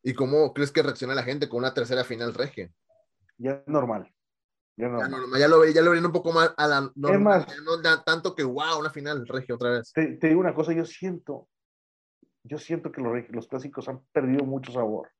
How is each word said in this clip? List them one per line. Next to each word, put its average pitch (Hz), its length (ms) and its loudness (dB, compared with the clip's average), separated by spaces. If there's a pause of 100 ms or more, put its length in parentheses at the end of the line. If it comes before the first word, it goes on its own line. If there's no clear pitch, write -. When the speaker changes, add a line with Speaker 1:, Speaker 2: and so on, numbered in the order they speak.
Speaker 1:
¿Y 123 120 -4
cómo 139 380 2
crees 143 200 -2
que 156 100 2
reacciona 135 320 -4
la 131 80 -2
gente 139 260 -4
con 117 120 -4
una 127 140 -2
tercera 123 280 -2
final 120 320 -6
regia? 113 360 -8 (680)
Speaker 2:
Ya 127 140 -4
es 139 160 -10
normal. 120 440 -2 (640)
Ya 113 100 -4
es 123 60 -4
Speaker 1:
Ya 120 60 -4
Speaker 2:
normal. 113 120 -4 (120)
Speaker 1:
normal, 131 180 -2
ya 147 80 6
lo 160 120 10
ve-, 160 120 8
ya 160 80 6
lo 170 100 6
verían 170 160 2
un 170 60 0
poco 165 200 -2
más 165 240 4
a 151 120 2
la 139 260 0
normal, 143 280 2
Speaker 2:
más, 196 240 4
Speaker 1:
ya - 160 -16
no 165 180 -2
da 160 240 4
tanto 165 300 -2
que, 160 80 -4
"Guau, 143 360 -2
una 151 120 -4
final 143 360 -8
regia 127 280 -6
otra 120 160 -2
vez". 120 220 -2
Speaker 2:
te, 156 260 -2
te 165 100 0
digo 165 120 6
una 170 140 0
cosa, 156 200 -2
yo 165 100 -2
siento, 170 640 -10 (960)
yo 143 140 -12
siento 165 340 -8
que - 80 -12
los 117 120 -2
reg-, 120 220 -6
los 117 140 -10
clásicos 131 400 -10
han 131 240 -12
perdido 135 320 0
mucho 131 260 -8
sabor. 110 500 -4